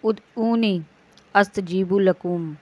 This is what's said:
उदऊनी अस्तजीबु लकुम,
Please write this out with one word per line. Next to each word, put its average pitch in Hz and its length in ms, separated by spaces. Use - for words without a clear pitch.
उदऊनी 220 760
अस्तजीबु 190 640
लकुम, 175 640